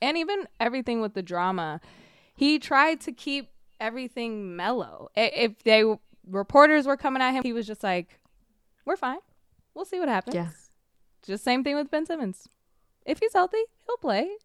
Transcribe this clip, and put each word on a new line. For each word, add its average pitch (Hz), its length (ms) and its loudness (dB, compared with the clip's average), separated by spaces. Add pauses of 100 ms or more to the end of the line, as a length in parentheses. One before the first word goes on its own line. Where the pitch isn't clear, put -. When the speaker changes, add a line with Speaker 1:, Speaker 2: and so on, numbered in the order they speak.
Speaker 1:
And 294 160 0
even 370 300 -4 (120)
everything 233 420 -2
with 214 120 -4
the 196 80 -6
drama, 175 580 -4 (560)
he 294 240 0
tried 311 420 2
to 311 120 -10
keep 277 360 -8 (300)
everything 226 800 -6
mellow. 185 580 -4
I-, 220 200 2
if 226 280 -2
they, 220 200 8 (420)
reporters 277 600 6
were 277 100 2
coming 262 240 0
at 254 120 2
him, 262 100 -2
he 254 100 -2
was 226 140 -6
just 214 160 -12
like, 180 360 -2 (680)
"We're 339 100 0
fine. 262 220 -4 (560)
We'll 349 120 -10
see 370 140 -8
what 330 100 0
happens." 208 260 -2
Speaker 2:
Yeah. 170 120 -4 (760)
Speaker 1:
Just 202 220 -8
same 247 220 2
thing 285 100 -2
with 294 160 -4
Ben 320 140 -2
Simmons. 262 420 -6 (580)
If 320 140 -4
he's 453 140 0
healthy, 381 280 2 (240)
he'll 480 120 -6
play. 247 320 0 (160)